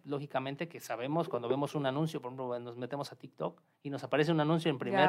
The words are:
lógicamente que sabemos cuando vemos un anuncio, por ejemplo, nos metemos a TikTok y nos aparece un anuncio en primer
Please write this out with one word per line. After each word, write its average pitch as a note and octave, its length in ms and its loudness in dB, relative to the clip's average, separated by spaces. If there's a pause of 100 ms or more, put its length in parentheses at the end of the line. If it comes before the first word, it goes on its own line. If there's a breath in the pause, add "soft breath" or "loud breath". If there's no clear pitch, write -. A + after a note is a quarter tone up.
lógicamente C#3 640 -4
que A#2+ 120 -14
sabemos C3+ 480 -2
cuando A#2+ 200 -4
vemos C#3 280 0
un C#3 100 0
anuncio, D3+ 340 0
por B2 120 -8
ejemplo, B2 260 -4
nos A#2+ 180 -10
metemos C3+ 360 -6
a B2 40 -16
TikTok - 460 -8 (200)
y C#3+ 80 -6
nos C3+ 120 -6
aparece D3 300 4
un F3+ 80 6
anuncio E3+ 320 4
en C3+ 60 0
primer F#3+ 300 2